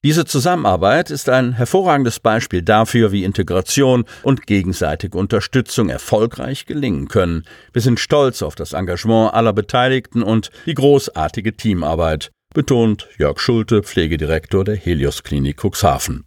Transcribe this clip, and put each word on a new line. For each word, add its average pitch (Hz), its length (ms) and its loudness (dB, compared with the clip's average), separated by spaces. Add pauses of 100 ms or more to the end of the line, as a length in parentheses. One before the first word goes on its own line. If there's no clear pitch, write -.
Diese 160 220 2
Zusammenarbeit 123 840 2
ist 143 180 -4
ein 127 240 2
hervorragendes 139 640 0
Beispiel 110 420 0
dafür, 110 520 4
wie 98 100 0
Integration 107 800 2 (200)
und 135 240 0
gegenseitige 90 720 -2
Unterstützung 101 720 -2
erfolgreich 117 760 -2
gelingen 131 420 -4
können. 85 360 0 (280)
Wir 120 100 -2
sind 120 200 2
stolz 139 400 0
auf 76 140 -8
das - 180 -12
Engagement 104 600 0
aller 113 200 2
Beteiligten 123 680 -2
und 110 280 0 (140)
die 165 80 -4
großartige 127 840 0
Teamarbeit, 80 760 -2 (220)
betont 117 540 0 (100)
Jörg 71 220 0
Schulte, 113 440 2
Pflegedirektor 80 840 -2
der 104 100 -2
Helios 71 480 -2
Klinik 71 400 -4
Cuxhaven. 67 640 -2